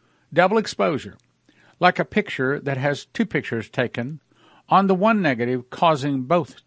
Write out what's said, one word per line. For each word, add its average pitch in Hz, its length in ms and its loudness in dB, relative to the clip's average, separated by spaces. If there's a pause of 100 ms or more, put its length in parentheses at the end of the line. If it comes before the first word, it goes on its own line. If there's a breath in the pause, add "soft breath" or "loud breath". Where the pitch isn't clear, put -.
(320)
Double 185 260 4
exposure, 175 580 -2 (640 soft breath)
like 180 180 4
a 170 60 0
picture 143 560 -2
that 135 160 -4
has 139 300 -2
two - 200 -4
pictures 117 420 -4
taken 127 520 -6 (480 soft breath)
on 190 180 4
the 190 80 4
one 208 280 2
negative, 123 480 -2
causing 143 520 0
both 151 440 -2